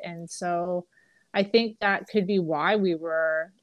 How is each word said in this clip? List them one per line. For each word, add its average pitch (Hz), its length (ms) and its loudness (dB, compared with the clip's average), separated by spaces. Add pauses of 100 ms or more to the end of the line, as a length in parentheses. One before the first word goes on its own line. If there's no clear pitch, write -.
And 170 260 -12
so 180 560 -4 (480)
I 196 100 2
think 226 360 2
that 196 280 0
could 196 200 0
be 202 120 2
why 160 360 2
we 190 200 2
were, 160 680 -2